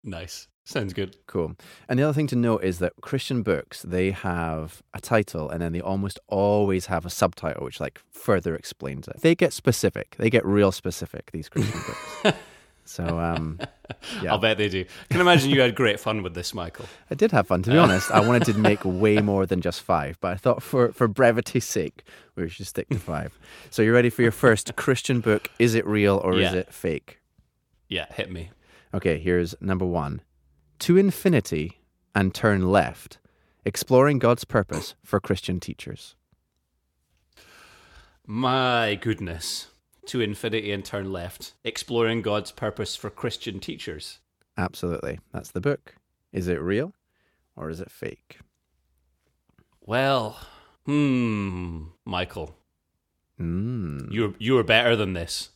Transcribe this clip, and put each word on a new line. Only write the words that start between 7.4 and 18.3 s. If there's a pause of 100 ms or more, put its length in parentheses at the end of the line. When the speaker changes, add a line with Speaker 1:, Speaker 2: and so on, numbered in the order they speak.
Speaker 2:
which,
like, (120)
further
explains
it.
They
get
specific.
They
get
real
specific,
these
Christian
Speaker 1:
<laughs>
Speaker 2:
books. (480)
So, (160)
um, (600)
yeah.
Speaker 1:
I'll
bet
they
do. (260)
Can
imagine
you
had
great
fun
with
this,
Michael. (260)
Speaker 2:
I
did
have
fun.
To
be
Speaker 1:
Uh,
Speaker 2:
honest,
I
wanted